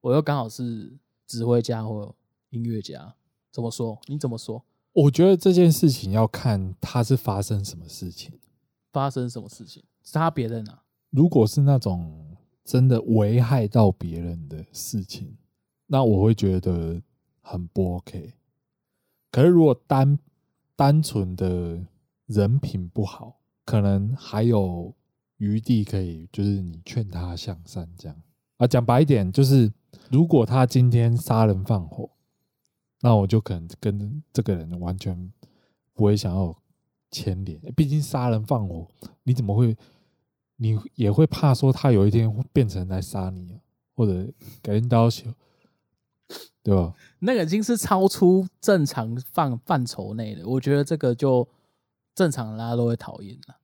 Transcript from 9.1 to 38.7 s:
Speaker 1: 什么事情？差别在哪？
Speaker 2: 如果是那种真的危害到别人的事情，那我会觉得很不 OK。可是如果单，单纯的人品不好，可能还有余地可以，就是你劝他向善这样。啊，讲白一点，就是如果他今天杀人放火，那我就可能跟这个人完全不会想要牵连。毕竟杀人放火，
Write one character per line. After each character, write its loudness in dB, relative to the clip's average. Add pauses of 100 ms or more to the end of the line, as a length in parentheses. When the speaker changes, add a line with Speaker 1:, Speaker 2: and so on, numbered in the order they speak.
Speaker 1:
什 -14
么 -18
事 -20
情？ -20 (200)
差 -2
别 -6
在 -8
哪？ -18 (280)
Speaker 2:
如 4
果 6
是 0
那 4
种 -6 (280)
真 2
的 4
危 2
害 2
到 6
别 -8
人 -10
的 -14
事 -8
情， -14 (500)
那 0
我 4
会 4
觉 0
得 -4 (400)
很 -10
不 -4
OK。 -16 (960)
可 4
是 8
如 8
果 4
单， 4 (580)
单 4
纯 -4
的 -4 (400)
人 2
品 -6
不 -4
好， -16 (240)
可 0
能 0
还 -4
有 0 (440)
余 -2
地 0
可 -4
以， -10
就 -6
是 0
你 -12
劝 -6
他 -8
向 -12
善 -14
这 -18
样。 -16 (340)
啊， 2
讲 2
白 4
一 4
点， 2
就 2
是 4 (380)
如 4
果 4
他 2
今 4
天 4
杀 2
人 2
放 -2
火， -12 (920)
那 4
我 4
就 2
可 -8
能 -10 (120)
跟 -6
这 0
个 -2
人 -10
完 -6
全 -10 (600)
不 0
会 4
想 -4
要 -4 (540)
牵 -8
连。 -12 (160)
毕 2
竟 -2
杀 -4
人 -2
放 -4
火， -10 (360)